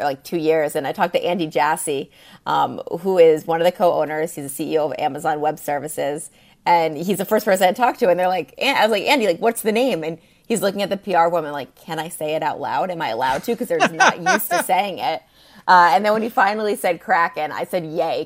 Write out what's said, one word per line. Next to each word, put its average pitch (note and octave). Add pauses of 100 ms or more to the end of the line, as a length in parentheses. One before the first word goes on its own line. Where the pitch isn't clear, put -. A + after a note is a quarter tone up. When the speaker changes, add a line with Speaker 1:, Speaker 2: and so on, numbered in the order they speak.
Speaker 1:
like, C#3+
two -
years. D#3
And D3
I C#3
talked F3
to -
Andy G3+
Jassy, D3+ (340)
um, C#3 (200)
who F#3
is D#3+
one E3
of E3+
the F3+
co-owners. D#3
He's D3
the C3+
C D#3
E D#3
O D3+
of -
Amazon D3+
Web D3+
Services. D3 (380)
And D#3+
he's F3
the F#3+
first G#3+
person F#3+
I F3+
talked C#4
to. G#3
And F3
they're F3+
like, F3+
An-, C4
I F#3+
was G#3+
like, G3+
"Andy, B3+
like, F3
what's A3+
the G#3+
name?" A3
And D#3+ (260)
he's A3+
looking G3+
at F3+
the G3
P G3
R E3+
woman D#3+
like, C#3
"Can D#3+
I D#3+
say D#3
it D#3
out C#3+
loud? C#3
Am E3
I D3
allowed C3
to?" A#3
'Cause A#3+
they're B3+
just E3+
not F#3+
used D#4
to E4+
Speaker 2:
<laughs> -
Speaker 1:
saying F#3+
it. D3 (460)
Uh, F3
and G3+
then G#3+
when A3
he A#3
finally G#3
said F3
Kraken, D#3
I D#3+
said, F3
"Yay," D#3+